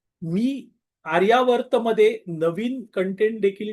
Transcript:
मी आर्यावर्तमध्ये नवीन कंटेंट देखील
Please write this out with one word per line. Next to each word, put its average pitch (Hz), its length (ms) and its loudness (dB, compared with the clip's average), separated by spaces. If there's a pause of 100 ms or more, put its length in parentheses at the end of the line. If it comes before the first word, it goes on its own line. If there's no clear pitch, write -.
(220)
मी 226 480 -4 (340)
आर्यावर्तमध्ये 226 1200 2
नवीन 180 580 -4
कंटेंट 202 560 -2
देखील 202 320 -2